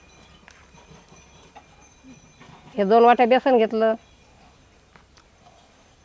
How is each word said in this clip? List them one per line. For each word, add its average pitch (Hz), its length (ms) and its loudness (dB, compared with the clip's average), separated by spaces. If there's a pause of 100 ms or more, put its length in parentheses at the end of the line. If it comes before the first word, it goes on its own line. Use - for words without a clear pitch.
(2750)
हे 208 60 -4
दोन 220 200 2
वाट्या 240 220 2
बेसन 254 320 -2
घेतलं. 220 360 -2 (2000)